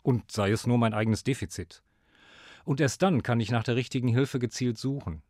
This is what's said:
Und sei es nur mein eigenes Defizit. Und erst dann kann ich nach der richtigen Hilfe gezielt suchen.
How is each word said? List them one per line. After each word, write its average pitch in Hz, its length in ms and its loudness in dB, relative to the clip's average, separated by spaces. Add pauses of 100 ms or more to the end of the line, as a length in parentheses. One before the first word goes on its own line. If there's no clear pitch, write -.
Und 123 300 0
sei 101 200 0
es 110 140 -2
nur 120 120 2
mein 113 160 2
eigenes 107 300 0
Defizit. - 600 -6 (800)
Und 139 160 -2
erst 139 220 2
dann 180 220 4
kann 117 160 0
ich 107 120 -2
nach 113 120 0
der 117 120 0
richtigen 127 320 -2
Hilfe 131 320 2
gezielt 120 380 -2
suchen. 131 520 -6